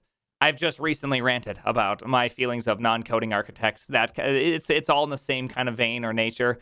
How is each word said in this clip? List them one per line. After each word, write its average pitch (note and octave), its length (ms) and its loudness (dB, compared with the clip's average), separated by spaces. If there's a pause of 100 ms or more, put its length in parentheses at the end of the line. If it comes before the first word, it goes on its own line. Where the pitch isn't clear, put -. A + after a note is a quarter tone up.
(400)
I've D3 180 4
just D#3+ 220 -2
recently C#3 420 -2
ranted B2 440 -2
about G#2+ 420 0
my B2 220 2
feelings A#2+ 380 -4
of G#2+ 120 0
non-coding A2+ 540 0
architects. - 540 -2
That A#2+ 280 2
c-, - 60 -4
it's, C#3 480 0
it's D3+ 200 2
all D3 140 4
in D3 60 -2
the C#3 80 -6
same B2+ 320 -4
kind B2+ 180 -2
of A#2 80 -4
vein A#2+ 300 0
or A2+ 80 -2
nature. A2+ 480 0